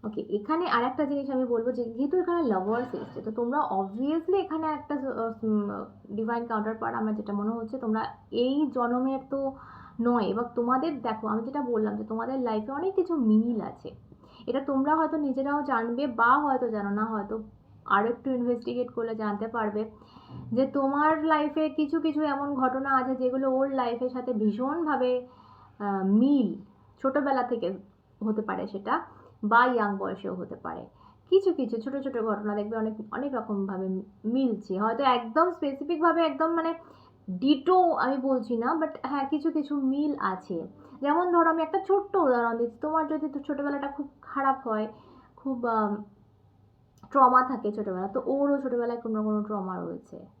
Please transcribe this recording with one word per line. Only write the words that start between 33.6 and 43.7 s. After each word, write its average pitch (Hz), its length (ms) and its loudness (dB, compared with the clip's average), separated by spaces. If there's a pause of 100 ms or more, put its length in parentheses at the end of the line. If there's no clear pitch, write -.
মিলছে। 226 540 0
হয়তো 226 260 0
একদম 254 480 4
স্পেসিফিকভাবে 311 680 0
একদম 320 320 2
মানে 330 200 -2 (560)
ডিটো 302 600 4
আমি 269 240 0
বলছি 247 400 0
না, 247 180 0
but 311 340 -4
হ্যাঁ 269 200 -2
কিছু 311 220 0
কিছু 294 300 -2
মিল 285 380 0
আছে। 185 480 -4 (340)
যেমন 339 320 2
ধরো 339 180 6
আমি 320 120 2
একটা 381 260 -2
ছোট্ট 403 280 2
উদাহরণ 240 420 4
দিচ্ছি, 233 220 -2
তোমার 311 280 0
যদি 302 200 -2
তো 277 120 -6
ছোটোবেলাটা 285 480 -4